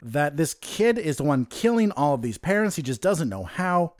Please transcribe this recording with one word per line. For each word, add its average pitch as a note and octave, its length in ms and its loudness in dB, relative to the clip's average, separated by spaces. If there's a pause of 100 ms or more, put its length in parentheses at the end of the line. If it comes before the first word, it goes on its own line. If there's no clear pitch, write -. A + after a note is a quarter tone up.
that C#3+ 340 -2
this D#3+ 180 0
kid A#3 440 0
is D#3 200 -2
the D3 40 -2
one C3 240 2
killing A3+ 460 2
all C#3+ 220 2
of A#2+ 80 -2
these A#2 160 -4
parents. G3+ 360 0
He D#3+ 80 -4
just B2 180 -4
doesn't E3 280 0
know F#2+ 160 -6
how. F3+ 560 0